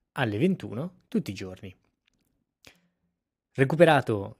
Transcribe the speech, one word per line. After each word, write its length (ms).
alle 260
ventuno 680
tutti 240
i 40
giorni. 420
Recuperato 880